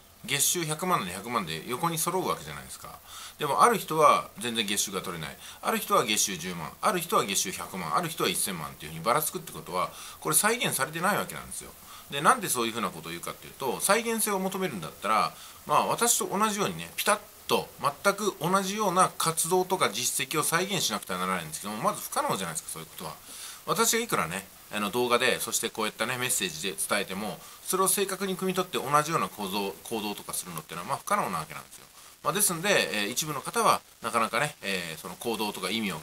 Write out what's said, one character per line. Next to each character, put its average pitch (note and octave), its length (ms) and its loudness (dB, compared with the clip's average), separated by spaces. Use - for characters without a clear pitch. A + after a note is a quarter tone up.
月 C#3 180 0
収 D3+ 220 2
百 D3+ 200 -2
万 E3+ 200 2
で F2 80 -4
百 G2 180 -8
万 G#2+ 160 0
で D#2+ 220 -4
横 B2+ 220 0
に D#3+ 80 -2
揃 F3 200 0
う D#3 80 0
わ F2 80 2
け - 80 -6
じ D2+ 80 -10
ゃ D2 40 -8
な C#2 80 -8
い - 20 -14
で C2 80 -12
す - 80 -12
か。 - 180 -14
で D3+ 80 -2
も、 C#3 160 6
あ A3+ 60 10
る A4+ 100 4
人 D#3 180 -2
は C3+ 320 6
全 A#2 160 -2
然 G#2+ 100 2
月 G2+ 140 0
収 G#2 100 -2
が F#2 120 -4
取 F2 160 -6
れ D#2 60 -6
な C#2 60 -6
い。 C2+ 60 -14
あ - 80 0
る A3 80 0
人 G3+ 160 0
は D3+ 100 6
月 G#2+ 140 2
収 - 180 0
十 E3 200 -6
万。 D#2 240 -8
あ - 100 4
る F3+ 80 0
人 E3 160 -2
は D#3 100 4
月 G2 180 0
収 F#2+ 100 -2
百 F2 240 -8
万。 E2+ 200 -2
あ F3+ 60 4
る E3 60 -4
人 D#3+ 160 -2
は A2+ 40 4
一 F2+ 80 0
千 F#2 220 -2
万 D2 120 -6
っ - 20 -14
て C#2+ 140 -14
い - 20 -10
う - 20 -10
ふ D#2+ 60 -10
う - 20 -8
に E2 60 -10
ば A#2 80 4
ら D3+ 100 4
つ - 80 -2
く F#3 80 -8
っ - 20 -4
て - 120 -14
こ - 80 -8
と - 120 -10
は、 F2+ 200 0
こ D#3+ 120 -2
れ D3+ 40 2
再 G#3+ 220 4
現 F#3+ 180 0
さ C3+ 100 0
れ D3+ 60 -4
て E3 100 -6
な F#3+ 140 2
い - 20 2
わ F#2 100 0
け D#2 100 -10
な C2 60 -8
ん B1 40 -12
で B1+ 60 -12
す - 80 -8
よ。 - 100 -14
で、 C#3+ 100 -2
な G3+ 140 8
ん B3 80 0
で D3+ 80 -4
そ A#2+ 140 2
う - 20 2
い - 20 0
う A2 40 -2
ふ A2+ 40 -6
う A2+ 60 -2
な F#2 80 0
こ D#2+ 100 -10
と D#2+ 80 -10
を E2 40 -6
言 E2+ 60 -6
う D#2+ 40 -10
か E2 80 -6
っ D2+ 40 -10
て - 120 -16
い C#2 40 -12
う - 40 -18
と、 A2 260 -2
再 A3 220 4
現 A3+ 200 -2
性 G#3+ 80 0
を G3 80 0
求 F#3+ 200 -2
め F#3 100 0
る B2+ 60 -4
ん F#2 80 -6
だ D#2 60 -8
っ - 40 -10
た - 160 -4
ら、 F#2+ 240 2
ま D3 100 4
あ、 G#2+ 100 6
私 A3 320 4
と G#3 80 0
同 G#3 220 2
じ G#3 120 -2
よ E3 60 2
う - 20 0
に E2+ 80 -4
ね、 E2 200 -10
ピ - 80 -4
タ G#2 100 6
ッ G#2+ 40 0
と G2 180 2
全 F#3+ 340 2
く G3+ 260 0
同 F#3 220 4
じ F#3+ 140 -2
よ G#3 140 2
う E3+ 40 -2
な F3+ 220 6
活 E3 320 0
動 F#3 160 4
と F#3 140 0
か C3+ 100 4
実 B2 400 0
績 D#3+ 100 0
を D3 40 2
再 E3 220 2
現 F#3+ 160 0
し - 120 0
な G2+ 80 -2
く - 60 -12
て F#2+ 80 -2
は F2+ 40 -2
な F#2 80 0
ら F#2 100 2
な E2+ 40 0
い E2 60 -8
ん - 20 -10
で D#2 60 -10
す - 80 -8
け G2 40 -8
ど G#2 60 -4
も、 A2 100 -4
ま G3+ 120 2
ず - 80 -8
不 - 80 -10
可 C4+ 100 0
能 C4+ 160 0
じ F#2 80 -4
ゃ - 20 -4
な E2 60 -6
い D#2 40 -6
で - 20 -4
す - 60 -8
か、 - 80 -12
そ F2 60 -8
う D#2+ 40 -10
い - 20 -12
う - 40 -16
こ - 100 -18
と F2 80 -10
は。 D2+ 80 -8
私 A3+ 300 2
が A#3 60 0
い A#3 40 -4
く - 100 0
ら E2+ 120 2
ね、 F2+ 180 -6
あ G#2 100 -2
の、 G#2 100 0
動 B2 180 2
画 A#2+ 100 4
で、 A2+ 220 2
そ A2+ 100 -4
し - 80 0
て A2 120 -2
こ A2 140 -2
う - 20 0
い G#2 40 0
っ - 20 -18
た - 120 -4
ね、 B2+ 140 -2
メ B2 80 -2
ッ B2 40 -2
セ G#2 140 0
ー F#2 60 0
ジ D#2 200 -8
で - 60 -8
伝 G#2 240 0
え F#2+ 60 -2
て F#2 80 -6
も、 G2 260 -6
そ - 120 0
れ F#3+ 40 4
を F#3+ 60 4
正 G3 160 2
確 F#3+ 220 -4
に F#3+ 100 -2
汲 F#3+ 80 -4
み F#3 80 2
取 F#3 160 0
っ - 20 -16
て B2 60 -4
同 G#2+ 80 -2
じ D3+ 80 -2
よ D#3+ 60 0
う B2+ 40 2
な F#2+ 80 0
構 G2+ 200 -6
造、 G2 260 -2
行 A2 180 -2
動 G#2 120 -4
と - 100 -10
か - 100 -8
す - 100 -4
る F2+ 80 -10
の D#2+ 80 -8
っ - 20 -16
て E2 120 -12
い - 20 -6
う E2+ 40 -6
の - 20 -8
は、 G#2 80 -8
ま C#3 60 0
あ、 - 20 -10
不 - 60 -14
可 G3+ 120 0
能 D3+ 140 0
な E2+ 80 -2
わ D#2 80 -4
け D2 80 -14
な - 60 -10
ん - 40 -16
で - 80 -20
す - 60 -18
よ。 - 80 -20
ま D3 100 0
あ、 - 20 -4
で G3+ 80 2
す F3+ 100 4
ん D#3+ 80 -2
で、 G#2+ 440 4
え - 20 0
ー、 - 20 -2
一 B2 160 -2
部 D3+ 80 -4
の C3+ 80 -4
方 A3+ 220 -2
は C#3+ 180 6
な A2+ 80 -2
か A#2 100 2
な A2 80 2
か A2+ 120 2
ね、 D3+ 200 -2
え F2+ 340 -2
ー、 D#2 40 -10
そ F#2 100 -12
の F2+ 80 -10
行 A2+ 220 -2
動 G#2 160 -2
と F#2+ 60 -8
か F#2 100 -2
意 A2+ 100 0
味 G2 120 -2
を D#2 100 -6